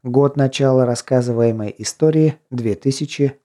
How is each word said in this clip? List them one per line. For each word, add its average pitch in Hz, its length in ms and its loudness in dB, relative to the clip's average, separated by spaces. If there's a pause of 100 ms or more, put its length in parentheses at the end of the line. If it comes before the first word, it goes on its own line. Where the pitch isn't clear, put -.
год 139 340 0
начала 131 500 2
рассказываемой 117 880 -2
истории 156 640 0 (120)
две 117 240 -2
тысячи 139 720 -4